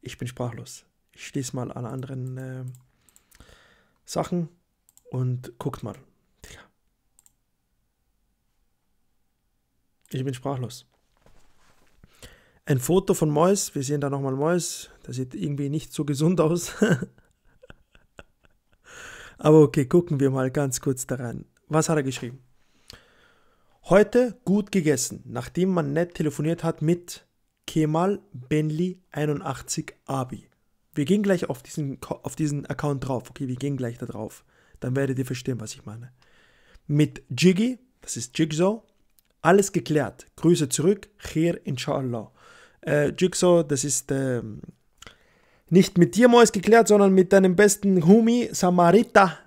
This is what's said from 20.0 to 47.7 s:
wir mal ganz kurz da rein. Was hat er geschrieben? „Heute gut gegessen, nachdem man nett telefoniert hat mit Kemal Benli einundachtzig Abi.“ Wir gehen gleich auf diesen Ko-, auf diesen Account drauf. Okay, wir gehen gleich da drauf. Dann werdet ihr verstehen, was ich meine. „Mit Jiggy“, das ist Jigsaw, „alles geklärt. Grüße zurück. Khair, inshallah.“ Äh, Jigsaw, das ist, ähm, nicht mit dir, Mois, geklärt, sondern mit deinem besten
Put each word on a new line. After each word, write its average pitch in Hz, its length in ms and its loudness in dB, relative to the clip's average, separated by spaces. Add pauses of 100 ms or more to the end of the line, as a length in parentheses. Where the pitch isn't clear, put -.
wir 135 120 2
mal 131 200 -2
ganz 135 300 -4
kurz 131 260 -6
da 127 100 -6
rein. 123 280 -10 (240)
Was 156 220 0
hat 160 80 2
er 147 40 -2
geschrieben? 127 400 -8 (1500)
„Heute 214 560 4
gut 202 280 0
gegessen, 151 540 -2
nachdem 127 420 -4
man 165 240 -2
nett 170 220 -4
telefoniert 156 500 -4
hat 165 180 -4
mit 175 420 -4 (440)
Kemal 160 500 0 (140)
Benli 156 680 -4 (120)
einundachtzig 147 840 -6 (120)
Abi.“ 131 420 -8 (440)
Wir 151 120 -4
gehen 202 180 0
gleich 196 260 0
auf 131 140 -10
diesen 139 380 -10
Ko-, - 240 -10
auf - 100 -10
diesen 147 320 -6
Account 139 400 -6
drauf. 131 240 -6
Okay, - 160 -10
wir 127 80 -6
gehen 139 220 -6
gleich 120 200 -6
da 120 100 -12
drauf. - 380 -14 (360)
Dann 127 160 -4
werdet 135 240 -2
ihr 139 40 -4
verstehen, 123 360 -8
was 107 140 -14
ich - 100 -20
meine. 117 260 -18 (800)
„Mit 147 400 0
Jiggy“, 185 500 2 (220)
das - 160 -12
ist - 200 -12
Jigsaw, 165 460 -2 (580)
„alles 196 300 4
geklärt. 147 640 -4
Grüße 156 340 2
zurück. 180 400 0 (100)
Khair, 165 460 -4
inshallah.“ 131 680 -6 (480)
Äh, 147 300 0
Jigsaw, 180 520 2
das 143 220 -4
ist, - 260 -6
ähm, 123 520 -4 (1080)
nicht 180 260 4
mit 175 200 4
dir, 240 100 6
Mois, 240 240 8
geklärt, 214 380 4
sondern 202 260 6
mit 185 180 4
deinem 190 220 6
besten 196 500 2